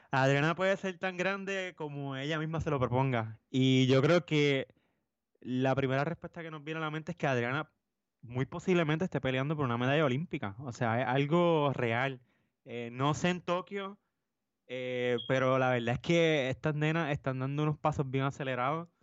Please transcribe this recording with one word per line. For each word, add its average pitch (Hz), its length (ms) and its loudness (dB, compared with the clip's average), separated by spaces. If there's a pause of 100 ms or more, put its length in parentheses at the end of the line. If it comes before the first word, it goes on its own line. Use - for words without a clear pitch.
(100)
Adriana 139 440 2
puede 190 220 0
ser 185 220 -8
tan 185 180 -6
grande 190 600 -4
como 143 400 -8
ella 147 220 -4
misma 160 220 -4
se 160 100 -2
lo 143 80 2
proponga. 123 600 0 (120)
Y 131 360 4
yo 131 160 6
creo 165 240 4
que 143 400 0 (760)
la 131 340 0
primera 135 300 0
respuesta 165 380 -10
que 165 80 -12
nos 156 120 -14
viene 156 160 -8
a 160 40 -4
la 156 80 -4
mente 156 220 -6
es - 40 -10
que - 100 -2
Adriana 131 440 0 (500)
muy 123 240 -4
posiblemente 170 640 2
esté 147 140 -2
peleando 135 360 -2
por 147 80 -2
una 117 140 0
medalla 139 260 2
olímpica. 127 540 -2
O 131 140 -10
sea, 117 280 0
es 131 60 -2
algo 147 640 2
real. 123 480 -2 (440)
Eh, 117 280 -10
no 139 220 0
sé 175 160 0
en 180 100 -2
Tokio, 190 580 -6 (680)
eh, 127 500 -2 (100)
pero 131 320 2
la 131 120 2
verdad 120 240 0
es - 60 -6
que 160 500 2
estas 151 240 -2
nenas 151 380 0
están 135 260 -4
dando 139 240 -2
unos 151 160 0
pasos 147 320 -2
bien 135 140 0
acelerados. 139 640 -4 (140)